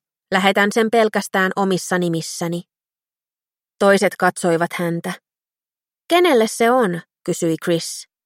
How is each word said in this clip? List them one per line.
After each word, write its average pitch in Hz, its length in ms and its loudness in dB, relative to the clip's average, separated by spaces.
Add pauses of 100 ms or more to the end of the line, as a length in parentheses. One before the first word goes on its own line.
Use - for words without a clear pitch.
(320)
lähetän 196 400 2
sen 220 200 2
pelkästään 202 640 0
omissa 190 420 0
nimissäni." 175 680 -4 (1160)
Toiset 196 400 0
katsoivat 170 540 0
häntä. 170 400 -6 (960)
"Kenelle 330 380 4
se 233 240 2
on?", 202 300 0 (240)
kysyi 165 380 -2
Chris. - 440 -4 (180)